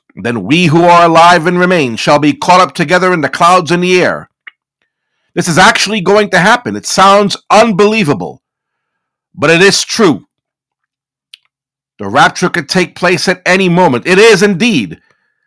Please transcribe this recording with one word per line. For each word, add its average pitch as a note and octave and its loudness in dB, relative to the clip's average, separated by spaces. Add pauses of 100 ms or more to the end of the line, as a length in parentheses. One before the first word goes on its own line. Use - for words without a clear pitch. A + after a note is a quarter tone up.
(160)
Then A2+ -8
we E3 0
who E3 2
are E3+ 4
alive E3+ 4
and F3+ -2
remain E3+ 0
shall D3 0
be C#3+ 0
caught F3+ 2
up F3+ -2
together F3+ 0
in E3 -2
the C3+ -4
clouds F3 0
in F3 0
the F3+ 0
air. D#2+ -4 (1080)
This F3 -4
is D#3+ -2
actually G#3 0
going G3+ 0
to F#3 0
happen. E3 -2
It G2+ -12
sounds G3 2 (140)
unbelievable, G3+ 0 (920)
but D3+ -2
it E3+ 2
is F#3+ 2
true. E3 -2 (1700)
The G2+ -10
rapture E3 0
could E3+ -8
take F3+ -4
place F3+ -2
at F3+ -6
any F#3 0
moment. E3+ 0
It F3+ 0
is G#3 2
indeed F#3 -4 (460)